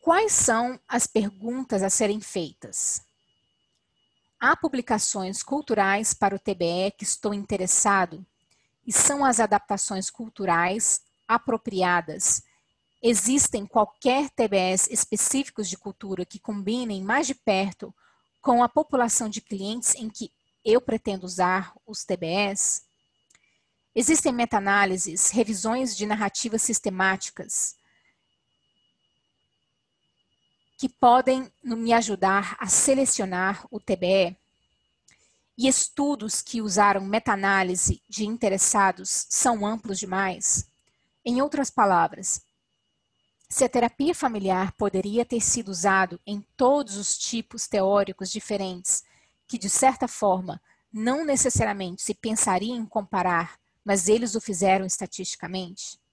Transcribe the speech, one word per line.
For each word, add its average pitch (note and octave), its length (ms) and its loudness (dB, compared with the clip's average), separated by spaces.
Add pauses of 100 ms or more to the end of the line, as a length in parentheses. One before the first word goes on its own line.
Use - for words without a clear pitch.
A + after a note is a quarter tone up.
Quais G4 300 4
são A#3+ 540 2
as A#3+ 200 0
perguntas G#3+ 760 -4
a G3 60 0
serem G#3 320 0
feitas? - 800 -6 (1400)
Há C4+ 160 4
publicações G#3+ 880 -2
culturais G#3+ 720 0
para G3 200 2
o G3 40 -6
T G3+ 160 -4
B F3 100 -2
E F3+ 260 0
que - 140 -14
estou G#3 300 -4
interessado? G3 920 0 (600)
E A#3+ 60 -6
são C#4+ 320 2
as B3 160 4
adaptações G3+ 680 0
culturais F#3 920 0 (260)
apropriadas? F#3 1120 0 (600)
Existem A#3+ 640 2
qualquer B3+ 640 0
T A3+ 180 0
B G3+ 80 0
Es F#3 340 2
específicos A3 760 -2
de F#3 80 -8
cultura F#3+ 480 -8
que - 140 -18
combinem G#3 640 -4
mais B3 240 0
de C4+ 80 -4
perto G3 600 -2 (460)
com A#3+ 220 4
a A#3+ 60 4
população B3 600 0
de G#3+ 140 -8
clientes G#3 520 -4
em A3 140 -8
que - 240 -12 (320)
eu A3+ 160 4
pretendo G#3 460 -4
usar F3+ 480 0 (120)
os - 180 -12
T F#3 120 -2
B F3+ 100 -6
Es? G3 560 -2 (1120)
Existem D4+ 380 2
meta-análises, G3 1000 0
revisões A3 680 -2
de G#3 100 -4
narrativas G#3+ 560 -2
sistemáticas - 1120 -2 (3000)
que C4 100 -4
podem B3+ 640 4 (100)
no-, A#3 140 -4
me A#3 160 0
ajudar G3 680 2
a G3+ 100 -8
selecionar G3+ 1040 2
o A3 100 -10
T - 160 0
B F3 100 -2
E? F#3 300 2 (1200)
E B3 120 2
estudos C4+ 720 0
que A#3 220 -6
usaram G3+ 400 2
meta-análise G3 1040 0
de G#3 180 -6
interessados G3 1040 0
são A3 380 0
amplos G#3 320 -6
demais? F#3+ 680 -2 (580)
Em B3 180 0
outras D4 280 -2
palavras, F#3 720 2 (1040)
se - 180 0
a B3 40 2
terapia B3+ 460 0
familiar F#3+ 580 -2
poderia G3+ 520 -2
ter A#3 160 -4
sido G#3+ 280 -2
usado F#3+ 560 2
em G#3 160 -8 (160)
todos B3+ 400 2
os G3+ 220 -4
tipos - 480 -6
teóricos G3 640 0
diferentes, F#3+ 760 -4 (420)
que A#3+ 120 -8
de G3 100 -6
certa C4 380 2
forma F#3 560 -2 (280)
não B3 340 -2
necessariamente G#3+ 760 -2
se - 140 -4
pensaria A3 600 -2
em A#3 120 -6
comparar, F3+ 720 -2 (260)
mas G3 240 0
eles A3+ 260 2
o A3 60 -2
fizeram F#3+ 460 0
estatisticamente? F#3 1120 -10 (120)